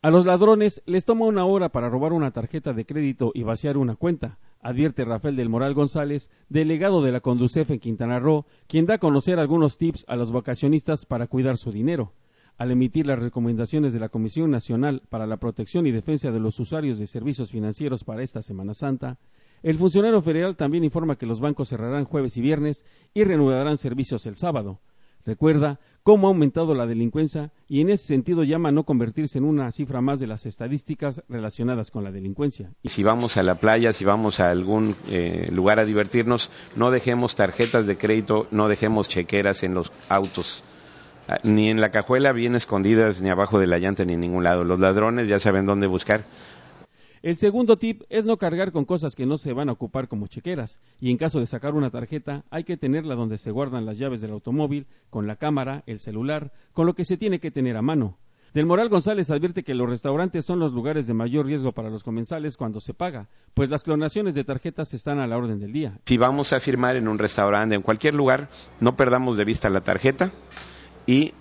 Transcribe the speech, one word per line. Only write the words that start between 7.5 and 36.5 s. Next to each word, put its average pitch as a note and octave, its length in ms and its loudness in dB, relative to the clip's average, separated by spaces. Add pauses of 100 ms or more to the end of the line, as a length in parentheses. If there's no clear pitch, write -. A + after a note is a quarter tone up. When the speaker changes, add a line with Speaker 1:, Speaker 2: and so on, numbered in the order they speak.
Speaker 1:
en A#2+ 80 -4
Quintana A#2 400 -4
Roo, D3 260 2 (220)
quien D#3+ 180 2
da G#3 80 2
a A3 40 -2
conocer E3 420 2
algunos D3+ 380 2
tips E3 280 -2
a A#2 80 -6
los A#2+ 160 -2
vacacionistas C#3+ 760 -2
para A#2+ 200 -4
cuidar C3 300 0
su A#2 160 -8
dinero. A#2+ 400 -2 (440)
Al B2 140 -4
emitir B2+ 340 2
las C3+ 160 0
recomendaciones A#2+ 720 -2
de A#2 60 -4
la A2 100 -6
Comisión A2+ 400 -2
Nacional C3 600 -2
para A2 180 -6
la A2 120 -6
Protección B2+ 500 -2
y - 20 2
Defensa C3+ 400 -2
de A2+ 80 -2
los A2 220 -4
Usuarios C3 400 -4
de G#2 80 -8
Servicios B2 420 -6
Financieros A2+ 540 -6
para A2 180 -10
esta A#2 200 -10
Semana G2 320 -10
Santa, C3 440 -6 (460)
el D#3+ 120 0
funcionario F#3+ 460 4
federal E3 320 0
también D#3+ 300 0
informa D#3+ 320 0
que B2 100 -8
los A2+ 140 -2
bancos C#3+ 300 -2
cerrarán B2+ 340 -4
jueves C3 320 -4
y A#2+ 60 -4
viernes D3 420 0 (280)
y G#3 120 4
reanudarán D3 520 4
servicios B2+ 500 -4
el G2+ 100 -10
sábado. A2+ 420 -4 (460)
Recuerda D3 560 2 (240)
cómo G3 240 8
ha - 20 6
aumentado D#3+ 460 2
la A#2+ 100 0
delincuencia C#3+ 640 -2 (160)
y C#3 140 0
en F3 100 2
ese G#3 160 0
sentido D#3 380 0
llama D#3+ 240 0
a C#3 40 4
no D3 120 4
convertirse C3 540 -2
en C3 60 0
una C#3+ 280 0
cifra C3 280 -6
más C3+ 200 0
de B2+ 80 -4
las G#2+ 180 -8
estadísticas C3+ 840 -8
relacionadas A#2 600 -4
con G#2 140 -8
la G2 80 -10
delincuencia. G2 580 -6 (140)
Speaker 2:
Y - 60 -4
si - 120 -2
vamos A#2 340 2
a G2+ 60 4
la F2+ 140 4
playa, A2 360 4
si G2 120 -4
vamos G#2 340 2
a F2 140 4
algún, G2+ 420 0 (140)
eh, E2+ 420 -2
lugar F#2+ 300 4
a A2 40 6
divertirnos, A2 680 0 (240)